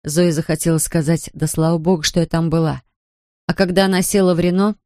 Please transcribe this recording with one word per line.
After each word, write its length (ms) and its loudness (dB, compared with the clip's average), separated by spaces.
Зое 280 2
захотелось 520 0
сказать: 500 -2
"Да 120 -4
слава 320 0
богу, 240 0
что 180 -2
я 60 2
там 240 -2
была". 320 0
А 60 -4
когда 320 2
она 160 0
села 320 2
в 60 0
Рено 360 0